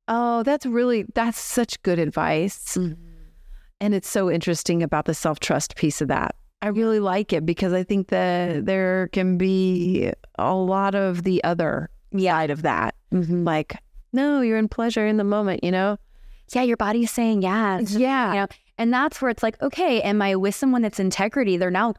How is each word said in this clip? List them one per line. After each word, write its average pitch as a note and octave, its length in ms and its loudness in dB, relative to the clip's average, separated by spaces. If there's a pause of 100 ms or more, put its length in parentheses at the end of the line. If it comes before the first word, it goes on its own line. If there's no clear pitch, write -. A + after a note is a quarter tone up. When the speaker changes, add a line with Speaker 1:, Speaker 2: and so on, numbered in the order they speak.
Speaker 1:
Oh, A#3 340 0
that's C#4 220 0
really, A#3+ 480 0
that's A3+ 260 0
such - 440 -4
good F3 160 2
advice. D#3+ 800 -2
Speaker 2:
Mm-hmm. E3+ 240 -4 (800)
Speaker 1:
And G#3 140 0
it's F#3+ 160 -2
so F#3+ 200 2
interesting E3+ 540 0
about D3+ 220 0
the E3 80 0
self-trust - 640 -2
piece - 240 0
of C#3 80 0
that. - 260 -2 (260)
I G3+ 80 -2
really A3 300 2
like G3+ 340 0
it, D#3+ 120 0
because F3 280 0
I F#3 100 2
think F#3+ 240 0
that F3+ 580 0
there F#3 440 0
can F#3 280 2
be F#3 720 2 (280)
a B2+ 160 0
lot F#3+ 400 0
of F#3 280 0
the F#3 200 0
other E3+ 460 -2 (220)
Speaker 2:
Yeah. F#3 220 0
Speaker 1:
side D#3+ 160 0
of C#3+ 140 -6
that. A2+ 320 0 (180)
Speaker 2:
Mm-hmm. F3 300 0
Speaker 1:
Like, D#3+ 320 -2 (380)
"No, C#4 280 2
you're A3 160 2
in A3 120 0
pleasure A3+ 360 -2
in G#3+ 120 2
the G#3+ 60 2
moment," G3+ 400 0
you F3 80 0
know? G3 260 0 (560)
Speaker 2:
Yeah, B3+ 100 2
your A#3 140 2
body's A3+ 340 0
saying A3+ 320 0
yes. G3 480 0
Speaker 1:
Yeah. B3 420 2
Speaker 2:
You G3+ 80 0
know? G3 60 -2 (320)
And A#3 120 2
that's C4+ 300 0
where C4 80 0
it's A3+ 140 -2
like, A3+ 180 -2
"Okay, C#4+ 400 0
am G#3 220 0
I G3 140 2
with G3 180 0
someone B3+ 260 2
that's G#3+ 180 -2
integrity?" G3 580 0
They're F3+ 120 0
now G3+ 300 0